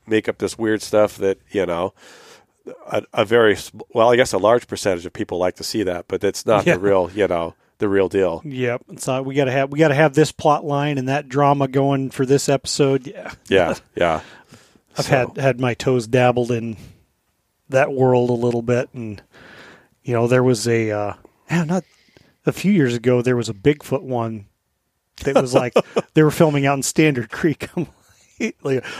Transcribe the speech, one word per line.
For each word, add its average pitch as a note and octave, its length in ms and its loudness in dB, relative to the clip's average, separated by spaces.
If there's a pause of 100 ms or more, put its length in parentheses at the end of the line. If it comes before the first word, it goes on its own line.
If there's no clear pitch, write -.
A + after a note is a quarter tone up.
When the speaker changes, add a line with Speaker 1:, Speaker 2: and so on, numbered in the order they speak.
Speaker 1:
make A2 220 0
up G#2+ 80 -4
this - 220 -6
weird G#2+ 240 -2
stuff G#2+ 340 0
that, G2 220 -2 (140)
you G2 120 0
know, F2 300 -4 (960)
a, A2 120 -2 (120)
a A2+ 100 0
very A2 300 4
s-, - 180 -14 (220)
well, A#2+ 180 4
I A#2+ 40 4
guess B2 180 2
a G2 40 0
large A2 280 2
percentage F#2 400 -4
of - 80 -14
people G2 240 -6
like F2+ 180 -2
to - 80 -16
see A2 200 -4
that, F2 220 -6
but F#2 160 -6
it's G2 220 -2
not G#2 220 2
Speaker 2:
Yeah. F3 80 2
Speaker 1:
the F2 60 -4
real, F#2+ 340 2
you G2+ 120 2
know, E2+ 280 -2 (240)
the G#2+ 100 -2
real G2 220 2
deal. F2 340 0
Speaker 2:
Yep. B2+ 380 -6 (160)
So C3+ 240 -4
we C3+ 120 -8
gotta C3+ 180 0
have, C#3 200 -2
we C#3+ 60 -8
gotta D3+ 160 4
have D3+ 180 4
this C#3+ 200 2
plot D#3 340 0
line C#3+ 320 -2
and B2+ 100 -6
that C#3 220 -4
drama C#3+ 360 2
going C3+ 440 0
for C3+ 160 -2
this C3+ 200 2
episode. C3+ 600 0
Yeah. - 260 -16 (160)
Speaker 1:
Yeah, F2+ 260 2 (220)
yeah. E2+ 240 0 (380)
Speaker 2:
<laughs> - 400 -20
I've - 80 -2
Speaker 1:
So. - 40 -2
Speaker 2:
had, B2+ 280 0
had C3 220 0
my B2+ 120 0
toes B2 340 -2
dabbled B2 440 2
in A2+ 260 -6 (920)
that C#3 200 2
world B2+ 380 4
a B2 60 2
little A#2 260 -2
bit, B2 320 -2
and, A2 300 -12 (800)
you B2 100 -6
know, A#2 140 2
there B2+ 160 4
was A#2+ 260 2
a, A2+ 220 0
uh, G#2 240 -4 (360)
yeah, E3+ 140 0
not F3 200 -4 (600)
a D3 80 -2
few - 180 -2
years C#3 240 2
ago, B2 280 2
there B2+ 140 0
was A2+ 120 -4
a A2 60 -6
Bigfoot C#3+ 480 -2
one A2+ 420 -6 (800)
that C#3 120 2
was B2+ 180 0
like, B2 180 0 (220)
Speaker 1:
<laughs> - 200 -6
Speaker 2:
they D#3 80 6
were D3+ 80 4
filming D3 360 2
out C#3 100 2
in C3+ 60 -6
Standard C#3+ 480 0
Creek, - 420 -4
<laughs> - 880 -10
like, C3+ 220 -4 (160)